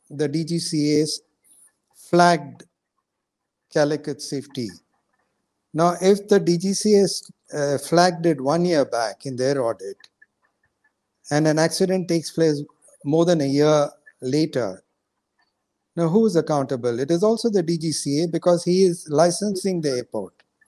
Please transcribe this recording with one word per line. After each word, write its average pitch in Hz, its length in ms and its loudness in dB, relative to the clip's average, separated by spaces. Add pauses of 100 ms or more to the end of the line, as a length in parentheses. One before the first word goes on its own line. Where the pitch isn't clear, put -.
the 147 200 -4
D 160 160 -4
G 165 140 -4
C 151 420 0
As 151 200 -6 (720)
flagged 170 680 0 (1080)
Calicut 147 480 -2
safety. 127 480 -8 (1040)
Now, 170 260 2
if 202 300 2
the 202 100 6
D 170 180 2
G 190 140 -2
C 208 240 2
As, 196 260 2 (320)
uh, 143 260 -2
flagged 170 460 2
it 156 140 2
one 151 240 0
year 156 220 2
back 117 400 -4
in 131 100 -8
their 135 260 0
audit, 117 360 -6 (1300)
and 151 160 2
an 151 120 2
accident 180 480 0
takes 170 240 -4
place 151 320 0 (400)
more 160 220 2
than 170 160 2
a 139 40 -2
year 147 440 2 (320)
later, 127 600 -4 (1120)
now 170 140 0
who 220 180 4
is 175 80 -2
accountable? 131 640 -2
It 135 100 -4
is 170 140 0
also 226 260 0
the 196 140 0
D 170 120 -2
G 160 160 -4
C 143 300 -4
A 175 60 -2
because 175 360 0
he 185 200 2
is 180 260 0
licensing 180 720 0
the 143 120 -2
airport. 113 380 -8 (360)